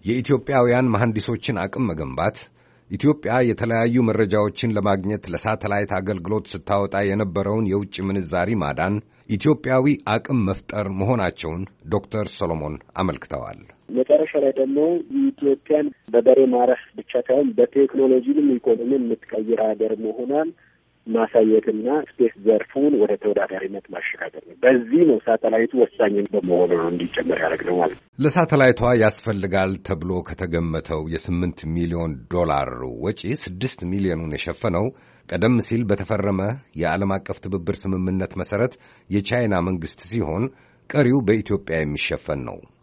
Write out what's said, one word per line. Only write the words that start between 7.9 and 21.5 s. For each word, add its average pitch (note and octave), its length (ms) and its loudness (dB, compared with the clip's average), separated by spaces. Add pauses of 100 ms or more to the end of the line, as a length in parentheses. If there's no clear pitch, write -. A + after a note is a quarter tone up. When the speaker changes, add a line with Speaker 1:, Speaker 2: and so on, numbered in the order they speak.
Speaker 1:
ምንዛሪ F#2 520 -2
ማዳን፣ E2 400 -2 (340)
ኢትዮጵያዊ C3 560 2 (220)
አቅም A2+ 380 0
መፍጠር G2 480 -4
መሆናቸውን F#2+ 680 -2 (280)
ዶክተር G#2 420 -2
ሰሎሞን D#2+ 440 -4 (220)
አመልክተዋል። C#2+ 640 -6 (320)
Speaker 2:
መጨረሻ C4+ 460 2
ላይ C#3 140 2
ደግሞ C3+ 240 0 (400)
ኢትዮጵያን C#3 680 0 (220)
በበሬ A#2+ 380 6
ማረስ B2 360 2 (120)
ብቻ - 160 -14 (100)
ሳይሆን C3+ 320 2
በቴክኖሎጂንም C3+ 1000 4
ኢኮኖሚ A#2+ 420 0
የምትቀይር A2+ 680 -2
ሀገር A2 380 0
መሆኗን B2 500 -2 (580)
ማሳየትና A2 800 2 (180)